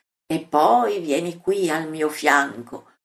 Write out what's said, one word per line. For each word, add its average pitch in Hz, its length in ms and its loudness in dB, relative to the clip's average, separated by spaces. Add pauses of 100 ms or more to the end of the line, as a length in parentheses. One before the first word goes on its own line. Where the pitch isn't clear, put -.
(260)
e 156 140 -4
poi 233 600 2
vieni 170 400 -4
qui 190 300 -2
al 156 200 -4
mio 156 180 -2
fianco, 139 840 -2 (140)